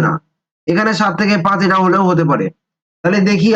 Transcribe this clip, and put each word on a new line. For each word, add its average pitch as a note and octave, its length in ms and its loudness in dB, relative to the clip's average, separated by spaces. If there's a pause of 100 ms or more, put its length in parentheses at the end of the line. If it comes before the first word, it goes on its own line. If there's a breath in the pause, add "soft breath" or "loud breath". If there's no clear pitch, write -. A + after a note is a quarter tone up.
না। D#3 60 -2 (600)
এখানে G#3+ 200 0 (100)
সাত G3 200 -2
থেকে G#3 140 0 (100)
পাঁচ G3 200 0
এটা F#3+ 200 0
হলেও F#3+ 240 2
হতে E3+ 220 0
পারে। D#3 140 -2 (560)
তাহলে G3 180 0 (100)
দেখি G3+ 260 2